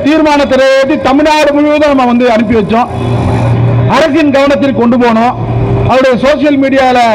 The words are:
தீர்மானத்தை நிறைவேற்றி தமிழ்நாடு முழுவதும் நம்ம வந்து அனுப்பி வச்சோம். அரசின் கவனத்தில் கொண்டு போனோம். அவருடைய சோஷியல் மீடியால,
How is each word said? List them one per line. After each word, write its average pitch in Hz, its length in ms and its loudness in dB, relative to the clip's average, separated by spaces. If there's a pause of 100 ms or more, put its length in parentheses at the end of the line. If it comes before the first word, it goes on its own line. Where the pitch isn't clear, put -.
தீர்மானத்தை 294 540 0
நிறைவேற்றி 269 440 0
தமிழ்நாடு 302 520 0
முழுவதும் 294 340 0
நம்ம 269 180 0
வந்து 240 260 0
அனுப்பி 226 240 0
வச்சோம். 220 320 0 (1000)
அரசின் 294 420 0
கவனத்தில் 277 440 0
கொண்டு 240 220 0
போனோம். 226 380 0 (520)
அவருடைய 262 300 2 (100)
சோஷியல் 285 320 0
மீடியால, 269 380 0 (180)